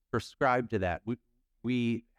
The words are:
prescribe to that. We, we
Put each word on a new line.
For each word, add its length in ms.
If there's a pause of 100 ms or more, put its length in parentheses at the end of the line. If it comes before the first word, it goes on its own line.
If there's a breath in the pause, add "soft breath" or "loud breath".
(100)
prescribe 600
to 100
that. 260
We, 100 (460)
we 420 (140)